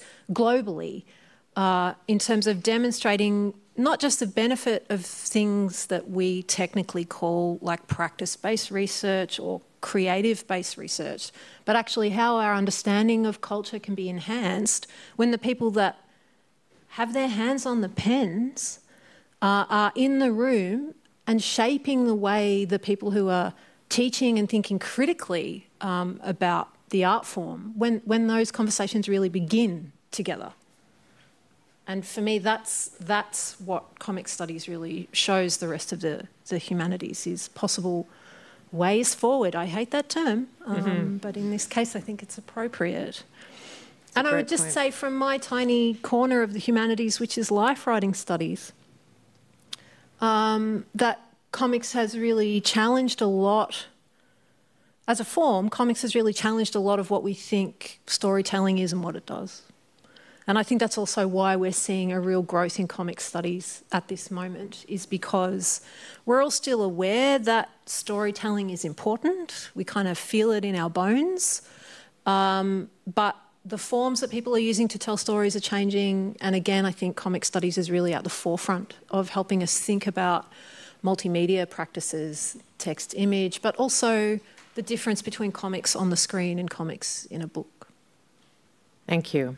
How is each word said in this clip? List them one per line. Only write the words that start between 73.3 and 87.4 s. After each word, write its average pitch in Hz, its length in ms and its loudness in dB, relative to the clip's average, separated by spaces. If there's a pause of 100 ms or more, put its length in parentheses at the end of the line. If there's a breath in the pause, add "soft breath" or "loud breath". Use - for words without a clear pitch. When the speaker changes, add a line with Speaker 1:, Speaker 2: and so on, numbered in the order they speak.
Speaker 1:
the 196 140 -8
forms 247 440 0
that 262 100 -4
people 240 240 -4
are - 20 4 (140)
using 220 160 4
to 208 100 -6
tell 208 180 -2
stories 208 380 2
are 208 60 -2
changing. 202 800 0
And 190 160 2
again, 196 280 2
I 190 60 2
think 180 240 -4
comic - 300 -2
studies 180 340 0
is 170 100 -2
really 175 240 2
at 147 120 -2
the 175 60 -6
forefront 180 640 -2 (160)
of 190 180 0
helping 190 340 0
us 175 160 0
think 202 300 0
about 180 380 0 (580 loud breath)
multimedia 180 640 2
practices, 156 840 -6 (220)
text, - 380 -6
image, 196 460 0
but 220 140 0
also 220 640 2 (340 loud breath)
the 233 80 -6
difference 220 400 -2
between 208 300 -4
comics - 420 -4
on 185 160 2
the 175 60 2
screen 180 420 -2
and 180 120 -4
comics - 560 -8
in - 140 -10